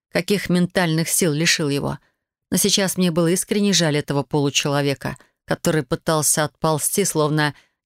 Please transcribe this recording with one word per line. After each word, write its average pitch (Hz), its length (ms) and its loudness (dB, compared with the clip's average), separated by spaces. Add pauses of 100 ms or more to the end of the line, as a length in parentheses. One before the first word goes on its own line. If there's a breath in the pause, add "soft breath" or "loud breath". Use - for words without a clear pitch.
(100)
каких 180 380 -2
ментальных 175 600 0
сил 170 240 0
лишил 156 360 0
его. 143 300 -4 (520)
Но 185 60 0
сейчас 190 400 0
мне 180 140 2
было 165 180 2
искренне 202 440 0
жаль 160 240 2
этого 143 260 -2
получеловека, 143 960 -2 (300 soft breath)
который 156 360 -2
пытался 156 640 -2
отползти, 156 600 -2
словно 151 500 0 (320 soft breath)